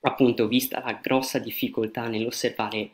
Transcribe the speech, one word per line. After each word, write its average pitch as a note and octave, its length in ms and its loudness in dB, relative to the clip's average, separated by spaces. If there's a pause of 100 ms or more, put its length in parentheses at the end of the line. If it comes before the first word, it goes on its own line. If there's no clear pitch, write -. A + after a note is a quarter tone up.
appunto B2 480 4
vista B2 320 0
la A2+ 220 -6
grossa C3 360 2
difficoltà A2+ 680 -4
nell'osservare A2 840 -2